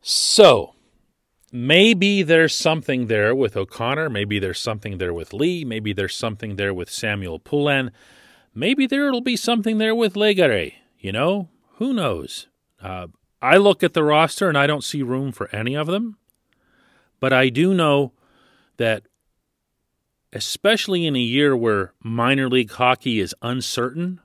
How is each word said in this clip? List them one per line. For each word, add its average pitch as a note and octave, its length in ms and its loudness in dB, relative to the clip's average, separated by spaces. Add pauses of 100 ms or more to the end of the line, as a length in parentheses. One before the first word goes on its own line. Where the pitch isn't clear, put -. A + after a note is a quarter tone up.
So, - 680 6 (720)
maybe F#3+ 720 4
there's D#3+ 300 4
something C#3 540 -2
there A2 260 0
with B2+ 220 -2
O'Connor. B2+ 540 -4
Maybe G#2 280 -4
there's F#2+ 220 -4
something G#2 380 -8
there F2 160 -4
with E2+ 180 -10
Lee. D#3+ 320 -2
Maybe A2 300 -6
there's F#2+ 220 -4
something G#2+ 420 -8
there G2 160 -2
with F2 160 -8
Samuel F#2+ 500 -6
Poulin. C#3+ 500 -2 (640)
Maybe B3+ 320 0
there'll C4+ 360 -2
be B3 160 -4
something A3 400 -2
there A3 180 0
with G#3+ 200 0
Legare. F3+ 580 2 (260)
You G2 140 -6
know, F3 340 -2 (280)
who B3+ 180 -4
knows? A2 540 -4 (340)
Uh, F#2 260 -12 (340)
I C3 140 4
look G3+ 260 4
at F3 120 0
the D#3+ 100 0
roster D#3+ 460 2
and D3 80 0
I C#3+ 100 2
don't D3 160 -2
see C#3+ 200 -6
room C3 280 -4
for - 240 -10
any A2+ 180 -4
of D3+ 140 -4
them. G#3 300 -6 (1040)
But C3 100 0
I C3 160 4
do D#3 260 2
know C#3+ 380 2 (640)
that, A2 280 -2 (1300)
especially F#3+ 720 -2
in C#3+ 100 -2
a B2+ 40 0
year C3 360 2
where G#2+ 380 0 (100)
minor A#2+ 460 0
league B2 220 0
hockey B2 500 0
is F2 200 -4
uncertain C3 840 -6